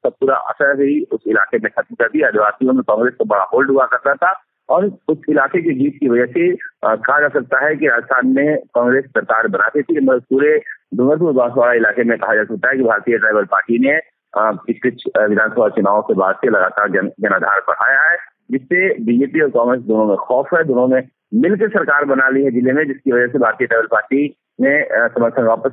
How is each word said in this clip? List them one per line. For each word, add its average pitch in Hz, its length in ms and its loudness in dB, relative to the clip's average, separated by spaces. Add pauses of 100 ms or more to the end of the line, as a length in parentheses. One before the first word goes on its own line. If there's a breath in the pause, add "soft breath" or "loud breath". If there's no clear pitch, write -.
का 131 60 -2
पूरा 135 260 0
असर 139 460 -2
ही 147 300 0
उस - 160 -6
इलाके 107 300 0
में 107 220 -4
खत्म 117 160 -8
कर 120 100 0
दिया। 139 220 0
आदिवासियों 107 460 0
में 127 100 0
कांग्रेस 117 300 0
को 113 120 -4
बड़ा 101 180 0
होल्ड 135 280 0
हुआ 135 140 2
करता 127 280 -2
था 180 300 -2 (260)
और 185 280 0 (100)
उस 160 100 -2 (120)
इलाके 147 320 0
की 165 100 -2
जीत 143 280 -2
की 139 100 0
वजह 120 160 2
से, 170 280 0
अ, - 420 -4
कहा 131 260 0
जा 147 60 2
सकता 131 380 -2
है 151 100 0
कि 147 120 -2
राजस्थान 123 400 0
में 139 300 2
कांग्रेस 123 480 0
सरकार 113 420 -2
बनाती 104 340 0
थी, 151 180 -2
मगर 131 200 2
पूरे 147 420 0 (340 loud breath)
डूंगरपुर 151 380 0
बांसवाड़ा 120 400 2
इलाके 113 300 0
में 117 140 0
कहा 107 180 -2
जा 107 80 0
सकता 110 260 -4
है 135 80 -2
कि 131 60 0
भारतीय 113 340 0
ट्राइबल 107 260 0
पार्टी 98 360 0
ने, 135 120 2 (460)
अ, 107 140 2 (160)
पिछले 120 240 -2
छ-, - 260 -6
अ, 107 80 2
विधानसभा 107 440 0
चुनाव 104 320 0
के - 120 -2
बाद 95 220 0
से 127 140 -2
लगातार 101 400 0
जन, 95 180 -2
जनाधार 98 600 -2
बढ़ाया 131 340 0 (100)
है, 175 60 0 (340)
जिससे 151 520 -2
बीजेपी 131 380 0
और 143 80 2
कांग्रेस 120 320 0
दोनों 110 240 0
में 101 120 2
खौफ 131 360 -2
है, 165 100 2
दोनों 127 240 2
ने 131 160 2 (300)
मिलकर 185 360 2
सरकार 151 360 2
बना 131 240 2
ली 135 140 2
है 139 80 0
जिले 123 200 0
में, 151 160 0
जिसकी 135 240 -4
वजह 123 160 2
से 117 100 -4
भारतीय 120 300 0
ट्राइबल 113 240 0
पार्टी 135 440 -2 (260)
ने, 139 200 2
अ, 113 260 0
समर्थन 117 360 -2
वापस 113 300 0